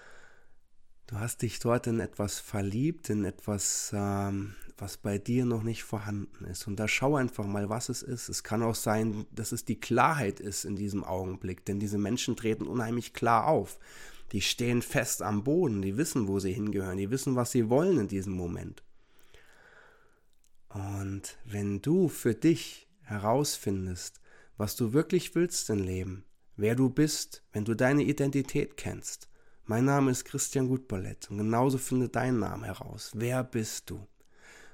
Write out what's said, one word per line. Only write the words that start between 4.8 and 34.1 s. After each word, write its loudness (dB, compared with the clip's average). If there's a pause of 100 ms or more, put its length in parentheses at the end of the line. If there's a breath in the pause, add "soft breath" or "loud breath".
bei -2
dir 0
noch 0
nicht -4
vorhanden -6
ist. -8
Und -4
da 0
schau 2
einfach 0
mal, -2
was -2
es -6
ist. -8
Es -4
kann 0
auch 2
sein, 0
dass -6
es -6
die -2
Klarheit 2
ist -6
in -4
diesem -2
Augenblick, -4
denn -2
diese -2
Menschen 0
treten 0
unheimlich -2
klar 4
auf. 2 (520 loud breath)
Die 0
stehen 2
fest 0
am 0
Boden, 2
die 0
wissen, 0
wo 2
sie 0
hingehören, -2
die -2
wissen, 0
was 2
sie 4
wollen 4
in 2
diesem -4
Moment. -6 (1900 soft breath)
Und -6
wenn -2
du 4
für 2
dich 2 (140)
herausfindest, 0 (340 soft breath)
was -2
du 2
wirklich 2
willst 0
im 2
Leben, -4 (380)
wer 4
du 6
bist, 0 (100)
wenn -2
du 2
deine 6
Identität 0
kennst. -10 (360 soft breath)
Mein 4
Name 6
ist -2
Christian 0
Gutballett -4
und -4
genauso 4
finde 0
deinen 2
Namen -2
heraus. -10
Wer 0
bist -4
du? -10 (680 loud breath)